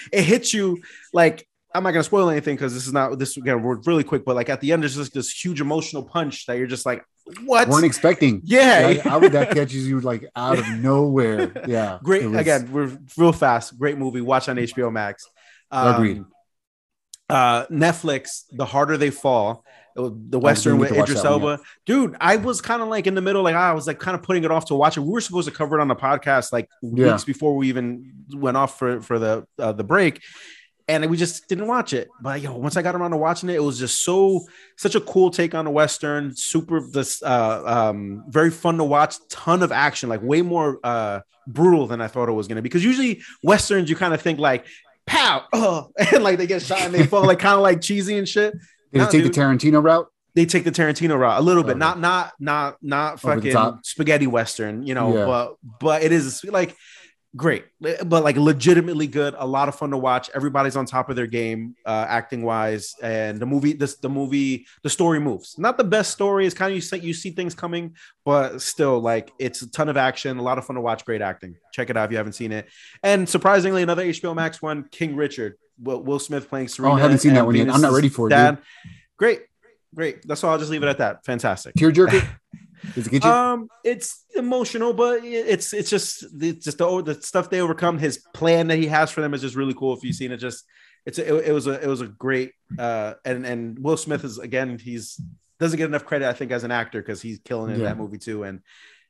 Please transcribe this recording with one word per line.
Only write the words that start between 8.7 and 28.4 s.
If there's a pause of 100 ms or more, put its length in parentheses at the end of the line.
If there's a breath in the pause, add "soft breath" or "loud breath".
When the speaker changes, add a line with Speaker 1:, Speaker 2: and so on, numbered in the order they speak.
Speaker 2:
Like,
how
would
that
Speaker 1:
<laughs>
Speaker 2:
catch
you,
like,
out
of
nowhere? (160)
Yeah.
Speaker 1:
Great.
Speaker 2:
It
was
Speaker 1:
Again,
we're (260)
real
fast.
Great
movie.
Watch
on
H
B
O
Max. (460 soft breath)
Um,
Speaker 2:
Agreed. (1040)
Speaker 1:
uh,
Netflix,
The
Harder
They
Fall, (320 soft breath)
the
Speaker 2:
I
Speaker 1:
Western
Speaker 2:
didn't
Speaker 1:
with
Speaker 2:
get
to
watch
Speaker 1:
Idris
Speaker 2:
that
one
Speaker 1:
Elba.
Speaker 2:
yet. (260 soft breath)
Speaker 1:
Dude,
I
was
kinda,
like,
in
the
middle,
like,
I
was,
like,
kinda
putting
it
off
to
watch
it.
We
were
supposed
to
cover
it
on
the
podcast,
like, (140)
Speaker 2:
Yeah.
Speaker 1:
weeks
before
we
even (220)
went